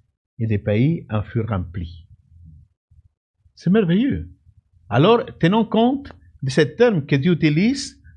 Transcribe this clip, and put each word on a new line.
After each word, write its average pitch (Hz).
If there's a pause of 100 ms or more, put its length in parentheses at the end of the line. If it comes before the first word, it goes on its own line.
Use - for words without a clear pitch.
(400)
et 113
les 107
pays 120
en 107
furent 110
remplis. 90 (1500)
C'est -
merveilleux. 190 (560)
Alors, 180 (140)
tenons 196
compte 233 (320)
de 131
ce 160
terme 156
que -
Dieu 180
utilise 160 (140)